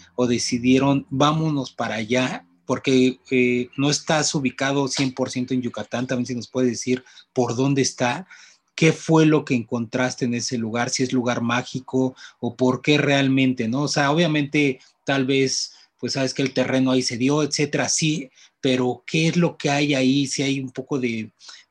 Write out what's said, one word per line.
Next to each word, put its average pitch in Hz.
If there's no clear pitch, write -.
o 123
decidieron, 127
vámonos 147
para 113
allá? 123
Porque, 127
eh, 123
no 143
estás 151
ubicado 139
cien 131
por 123
ciento 127
en 127
Yucatán, 120
también 123
si 131
nos 120
puedes 127
decir 123
por 120
dónde 135
está, 123
¿qué 160
fue 160
lo 151
que -
encontraste 123
en 120
ese 120
lugar? 117
Si -
es 127
lugar 120
mágico 127
o 120
por 127
qué 147
realmente, 135
¿no? 131
O 143
sea, 143
obviamente, 151
tal 135
vez, 135
pues, 123
sabes 135
que -
el 131
terreno 131
ahí 127
se 123
dio, 143
etcétera, 147
sí, 156
pero 123
¿qué 160
es 165
lo 165
que 151
hay 143
ahí? 135
Si 135
hay 139
un 131
poco 135
de, 113